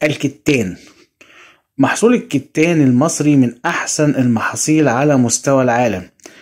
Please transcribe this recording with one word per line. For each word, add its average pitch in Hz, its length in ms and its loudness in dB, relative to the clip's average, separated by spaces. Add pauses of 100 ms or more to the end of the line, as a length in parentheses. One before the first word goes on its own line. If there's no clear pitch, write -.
الكتان. 135 760 -2 (1000)
محصول 208 360 2
الكتان 160 680 -2
المصري 143 560 2
من 123 180 2 (120)
أحسن 156 480 -2
المحاصيل 131 760 0
على 139 280 0
مستوى 131 460 0
العالم، 120 460 -2 (320)